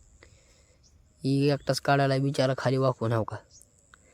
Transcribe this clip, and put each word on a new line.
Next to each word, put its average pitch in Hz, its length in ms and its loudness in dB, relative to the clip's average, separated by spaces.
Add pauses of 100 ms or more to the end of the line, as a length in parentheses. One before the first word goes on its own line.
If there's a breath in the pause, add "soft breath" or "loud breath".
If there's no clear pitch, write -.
(1200 soft breath)
ही 139 260 0
एकटाच 139 300 -2
काढायला 139 380 2
बिचारा 139 400 0
खाली 131 200 0
वाकून, 127 340 0
हो 113 120 0
का? 113 140 -10 (760 soft breath)